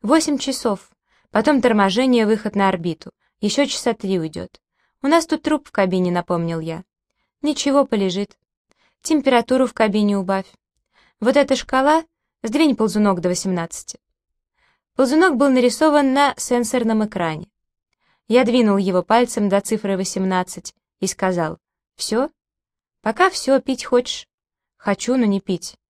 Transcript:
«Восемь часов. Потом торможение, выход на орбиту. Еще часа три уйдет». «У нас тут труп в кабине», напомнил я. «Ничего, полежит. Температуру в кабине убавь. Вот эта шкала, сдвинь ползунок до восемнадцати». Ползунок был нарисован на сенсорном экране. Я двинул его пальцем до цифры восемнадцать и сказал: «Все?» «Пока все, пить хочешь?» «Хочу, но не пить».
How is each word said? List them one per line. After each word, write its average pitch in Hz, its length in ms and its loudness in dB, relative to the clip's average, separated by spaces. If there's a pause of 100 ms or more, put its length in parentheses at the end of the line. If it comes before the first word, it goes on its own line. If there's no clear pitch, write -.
«Восемь 294 360 2
часов. 247 540 -6 (400)
Потом 254 300 2
торможение, 226 640 2
выход 214 300 -2
на 196 140 2
орбиту. 170 420 -6 (300)
Еще 269 240 0
часа - 280 -4
три 190 260 -4
уйдет». 160 420 -10 (400)
«У 269 60 -4
нас 320 180 2
тут 311 160 -4
труп 302 260 -2
в - 40 -20
кабине», 185 400 0
напомнил 170 480 -4
я. 160 240 -10 (580)
«Ничего, 285 440 0
полежит. 196 520 -4 (640)
Температуру 262 640 2
в 247 80 -8
кабине 208 440 0
убавь. 190 280 -4 (760)
Вот 233 160 0
эта 277 200 4
шкала, 294 500 0 (380)
сдвинь 269 320 2
ползунок 208 440 0
до 180 100 -2
восемнадцати». 180 720 -6 (960)
Ползунок 302 400 2
был 277 140 4
нарисован 262 640 2
на 277 240 2
сенсорном 226 680 -2
экране. 165 440 -6 (800)
Я 240 180 4
двинул 220 320 4
его 180 260 0
пальцем 226 460 0
до 202 100 2
цифры 196 380 -4
восемнадцать 190 760 -4 (280)
и 190 60 -4
сказал: 175 520 -4 (360)
«Все?» 262 340 -4 (720)
«Пока 277 280 0
все, 269 300 0
пить 262 240 -6
хочешь?» - 440 -2 (500)
«Хочу, 240 400 -2
но 240 80 2
не 196 160 0
пить». - 340 -6 (140)